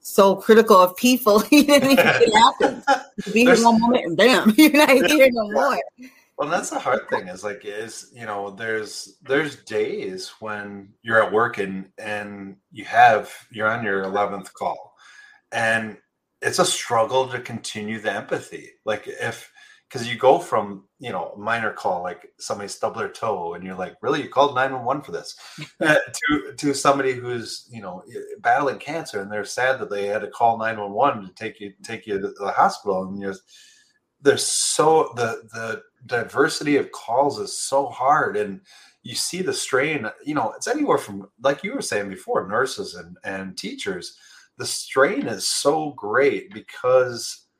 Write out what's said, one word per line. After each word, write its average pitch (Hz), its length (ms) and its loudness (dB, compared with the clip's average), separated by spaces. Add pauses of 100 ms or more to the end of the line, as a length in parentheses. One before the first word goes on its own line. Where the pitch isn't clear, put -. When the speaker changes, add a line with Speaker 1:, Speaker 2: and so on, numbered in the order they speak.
Speaker 1:
so 196 360 4
critical 220 400 8
of 180 200 6
people. 233 500 4
<laughs> - 40 -2
You 294 160 8
know 285 80 6
what 285 100 6
I - 40 2
mean? 269 100 6
It 233 360 6
Speaker 2:
<laughs> 214 100 8
Speaker 1:
happens. 262 400 2 (420)
You 196 60 -8
be 220 80 4
here 247 140 6
Speaker 2:
There's 226 100 4
Speaker 1:
one 226 160 6
moment, 240 260 2
and 165 100 -4
bam, 214 380 6
<laughs> - 20 2
you're 302 160 8
not 285 240 6
Speaker 2:
Yeah. - 120 6
Speaker 1:
here 269 240 6
no 220 160 -2
Speaker 2:
Yeah. 208 60 -8
Speaker 1:
more. 254 240 2 (600)
Speaker 2:
Well, 147 100 -2
that's 180 220 -2
the 302 80 -4
hard - 320 -2
thing 180 180 -4
is, 139 160 -14
like, 104 200 -8
is, 110 500 -12
you 117 120 -14
know, 101 240 -6
there's, 107 720 -8
there's 143 420 -2
days 101 640 -6 (120)
when 104 480 -12 (140)
you're 113 200 2
at 98 100 0
work 113 260 0
and, 95 400 -6
and 104 580 -10 (140)
you 104 140 -16
have, 113 480 4 (180)
you're 107 180 -2
on 117 160 -4
your 98 180 -2
eleventh 95 520 -4
call, - 400 -8 (580)
and 113 460 -2 (420)
it's 139 180 -2
a 180 60 4
struggle 123 640 0
to 123 120 -8
continue 110 600 -10
the 104 120 -4
empathy. 104 580 -8 (140)
Like, 107 220 -6
if, - 440 -10 (420)
'cause 120 160 -8
you 120 80 -6
go 127 220 6
from, 101 460 -6 (160)
you 123 120 -10
know, 92 200 -8
a 98 60 -16
minor 110 340 -4
call, 95 300 -6
like, - 360 -12
somebody 101 300 -8
stubbed 110 300 -8
their 101 120 -6
toe, 92 440 -6
and 87 100 -14
you're 92 120 -10
like, 90 240 -10
"Really? 143 220 -2
You - 80 -10
called 131 240 2
nine 131 180 0
one 127 120 -8
one 143 180 -4
for - 100 -14
this?" - 240 -10 (220)
Speaker 3:
<laughs> - 220 -16
Speaker 2:
Uh, 156 160 4 (180)
to, - 420 -4
to 143 180 -2
somebody 139 380 2
who's, 120 580 -8
you 113 120 -16
know, 92 260 -14
i-, 107 320 -14
battling 120 380 0
cancer, 147 420 -8
and 98 100 -10
they're 104 140 -6
sad 127 360 -2
that 104 100 -8
they 101 160 -4
had 104 160 -2
to 101 60 -10
call 117 300 0
nine 110 220 -4
one 101 120 -8
one 113 340 0
to 90 80 -18
take 107 260 -12
you, 101 220 -14
take 113 240 -14
you 101 140 -4
to 98 80 -6 (100)
the 98 140 -6
hospital, 104 520 0
and 98 160 -10
you're, 98 140 -6 (880)
there's 135 240 4
so, 156 680 2
the, 113 260 -4 (100)
the 113 300 -8 (240)
diversity 139 720 0
of - 140 -2
calls 127 480 -2
is 98 180 -8
so 139 280 -2
hard, 127 500 0
and 101 240 -4 (420)
you 113 140 -12
see - 260 -6
the 147 100 -2
strain, 131 560 -2 (160)
you 151 100 -6
know, 117 220 -2
it's - 120 -8
anywhere 247 300 2
from, 98 300 -10 (140)
like 139 220 -2
you 220 100 -8
were 277 80 -6
saying 104 260 -4
before, 95 400 -6
nurses 104 460 -4
and, 90 300 -18
and 95 340 -10
teachers. 190 580 -10 (420)
The - 80 -8
strain - 640 0
is 98 200 -6
so 151 440 0
great 113 600 -2
because 123 920 -2 (140)